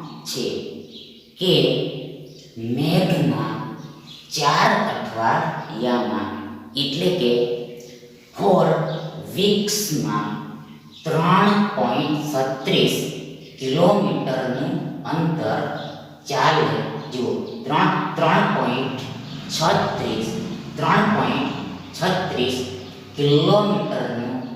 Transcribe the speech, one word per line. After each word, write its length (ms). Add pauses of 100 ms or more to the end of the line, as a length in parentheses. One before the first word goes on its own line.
(300)
છે 160 (960)
કે 140 (1040)
મેઘના 960 (840)
ચાર 340 (200)
અઠવાડિયામાં, 1400 (520)
એટલે 280 (120)
કે 120 (1040)
ફોર 300 (680)
વીક્સમાં 920 (760)
ત્રણ 480 (240)
પોઇન્ટ 560
છત્રીસ 680 (640)
કિલોમીટરનું 1160 (280)
અંતર 560 (680)
ચાલે. 380 (440)
જુઓ, 200 (340)
ત્રણ, 260 (240)
ત્રણ 300 (100)
પોઇન્ટ 460 (540)
છત્રીસ, 720 (500)
ત્રણ 280 (100)
પોઇન્ટ 360 (460)
છત્રીસ 600 (580)
કિલોમીટરનું 1200 (200)